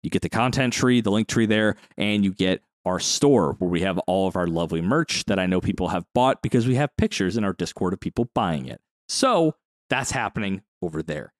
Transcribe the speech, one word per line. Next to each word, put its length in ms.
You 60
get 120
the 60
content 460
tree, 260
the 100
link 160
tree 200
there, 280
and 280
you 80
get 300
our 160
store 580
where 120
we 100
have 260
all 220
of 80
our 100
lovely 340
merch 440
that 160
I 60
know 140
people 280
have 160
bought 260
because 280
we 80
have 200
pictures 400
in 60
our 120
Discord 400
of 40
people 340
buying 340
it. 140
So 480
that's 220
happening 500
over 200
there. 380